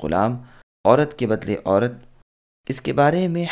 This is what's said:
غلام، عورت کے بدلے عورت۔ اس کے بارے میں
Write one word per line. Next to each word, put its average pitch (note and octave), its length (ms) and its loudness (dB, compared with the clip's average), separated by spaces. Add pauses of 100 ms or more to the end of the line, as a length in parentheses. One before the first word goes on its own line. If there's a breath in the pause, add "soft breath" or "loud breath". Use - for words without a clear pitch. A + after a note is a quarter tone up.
غلام، F#2+ 300 0 (520 loud breath)
عورت C#3+ 340 4
کے A#2+ 80 -2
بدلے G#2+ 280 -2 (100)
عورت۔ G#2 260 2 (800)
اس B2+ 120 -4
کے C3 120 -4
بارے D#3 340 2
میں E3+ 240 -4